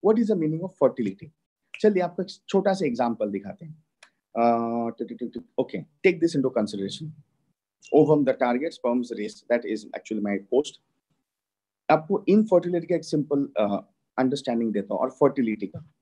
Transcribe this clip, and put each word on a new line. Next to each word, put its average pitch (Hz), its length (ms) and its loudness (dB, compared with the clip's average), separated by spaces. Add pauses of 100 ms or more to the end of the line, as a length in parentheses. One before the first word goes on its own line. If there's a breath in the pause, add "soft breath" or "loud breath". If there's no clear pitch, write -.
What 220 140 4
is 208 80 2
the 202 120 2
meaning 156 220 -2
of 185 80 -8 (140)
fertility? 120 420 0 (540)
चलिए, 208 220 4
आपको 175 200 -4
एक 180 60 -6 (200)
छोटा 196 240 2
सा 185 140 -2
एग्जांपल 117 440 -2
दिखाते 98 360 -10
हैं। - 180 -18 (540 soft breath)
अ, 117 520 0
टिक, 117 180 -10
टिक, 120 120 -12
टिक, 117 140 -8
टिक, 117 80 -10 (160)
ओके, 120 240 -4
take 170 420 0
this 165 120 2
into 131 220 0
consideration। 104 520 -6 (880)
Ovum 147 280 6
the 127 180 2
target, 123 280 0
sperms 120 500 -4
race, 107 160 -8 (160)
that 120 200 0
is 107 120 -2
actually - 400 -6
my 101 120 -2 (180)
post। 143 180 2 (1200)
आपको 156 380 0
इनफर्टिलिटी 175 580 4
का 175 80 0
एक 160 100 -2
सिंपल, 143 520 -2
अ, 101 340 -2 (280)
understanding 117 540 0
देता 101 220 -4
हूँ - 80 -2
और 127 80 -2
फर्टिलिटी 120 560 0
का। - 360 -14